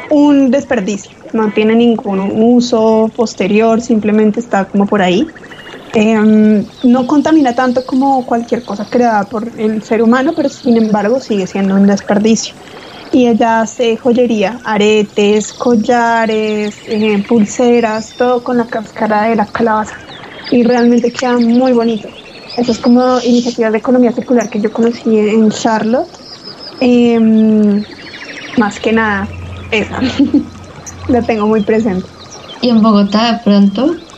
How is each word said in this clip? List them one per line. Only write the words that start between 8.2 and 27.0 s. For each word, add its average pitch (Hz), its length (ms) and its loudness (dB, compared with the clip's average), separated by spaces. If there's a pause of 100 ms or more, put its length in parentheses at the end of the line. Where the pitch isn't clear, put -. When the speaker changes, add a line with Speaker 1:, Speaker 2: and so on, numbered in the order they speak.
Speaker 1:
cualquier 233 380 -4
cosa 202 240 -8
creada 226 360 0
por 220 220 -8 (120)
el 214 240 -2
ser 226 200 -2
humano, 262 320 2
pero 285 140 -2
sin 240 300 0
embargo 214 420 0
sigue 202 260 -4
siendo 196 280 -2
un 196 120 4
desperdicio. 208 680 0 (580)
Y 254 160 4
ella 226 320 2
hace 226 360 -2
joyería, 226 680 0
aretes, 208 880 0
collares, 220 1200 0 (140)
eh, 214 400 0
pulseras, 226 880 0
todo 247 240 0
con 247 140 -4
la 240 80 0
cáscara 220 640 -4
de 226 80 0
la 208 100 0
calabaza. 214 480 -2 (560)
Y 247 140 2
realmente 240 480 2
queda 247 260 -2
muy 247 340 2
bonito. 226 360 -2 (480)
Eso 240 160 -2
es 220 60 -2
como 254 420 2
iniciativas 240 520 0
de 226 60 -2
economía 247 340 2
circular 220 360 -2
que 214 120 -6
yo 214 120 -2
conocí 233 460 0
en 214 320 2
Charlotte. 226 580 -2 (720)
Em, 220 1040 4 (760)